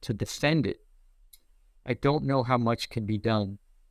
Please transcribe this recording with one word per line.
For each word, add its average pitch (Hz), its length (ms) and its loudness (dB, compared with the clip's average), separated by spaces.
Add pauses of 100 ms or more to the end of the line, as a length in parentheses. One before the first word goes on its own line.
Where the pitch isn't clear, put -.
to 117 140 -4
defend 147 520 0
it, - 140 -6 (1040)
I 131 100 -2
don't 143 300 2
know 135 180 2
how 127 140 2
much 117 320 0
can 113 160 -6
be 107 140 0
done 104 400 0 (320)